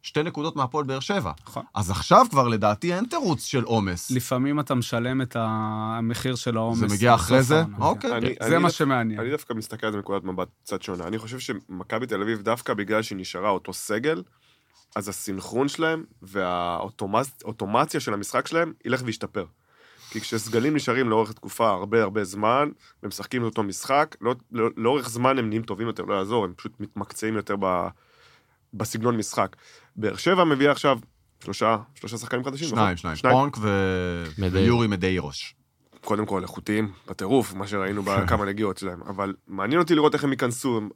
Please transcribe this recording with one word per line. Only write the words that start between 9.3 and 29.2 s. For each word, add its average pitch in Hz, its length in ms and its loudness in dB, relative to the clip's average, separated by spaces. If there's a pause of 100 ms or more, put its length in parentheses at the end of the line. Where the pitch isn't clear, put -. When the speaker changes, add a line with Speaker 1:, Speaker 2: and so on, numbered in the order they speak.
Speaker 3:
דווקא 147 220 -4
מסתכל 113 320 -6
על 110 60 2
זה 104 60 -2
מנקודת 98 260 -2
מבט 92 240 -4 (160)
קצת 98 180 -6
שונה. 87 260 -6
אני 107 100 -4
חושב 113 220 -10
שמכבי 113 680 -6
תל 101 140 -4
אביב, 107 200 -2
דווקא 117 320 -2
בגלל 107 280 0
שהיא 107 160 -6
נשארה 92 320 -4
אותו 92 240 -2
סגל, 147 500 -4 (720)
אז 104 140 -6
הסינכרון 104 580 -4
שלהם 160 360 -2 (180)
והאוטומציה 98 1800 -2
של 120 140 -4
המשחק 101 340 -2
שלהם 165 260 0 (120)
ילך 123 200 0
וישתפר. 107 400 -6 (680)
כי 110 100 -6
כשסגלים 113 540 0
נשארים 127 340 0
לאורך 110 220 2
תקופה 110 380 -2
הרבה, 104 340 2
הרבה 101 200 -2
זמן, 110 460 0 (340)
ומשחקים 104 380 -6
את 117 40 0
אותו 110 180 -2
משחק, 139 580 0
לא, 120 140 0 (160)
לא, 113 260 2
לאורך 120 320 2
זמן 127 300 2
הם 113 100 0
נהיים 113 140 -2
טובים 110 240 -6
יותר, 98 160 -6
לא 98 100 -2
יעזור, 101 320 0
הם 90 120 -6
פשוט - 220 -14
מתמקצעים 107 560 -6
יותר 101 240 -4
ב-, 92 280 0 (840)
בסגנון 117 440 -2
משחק. 101 380 -2 (400)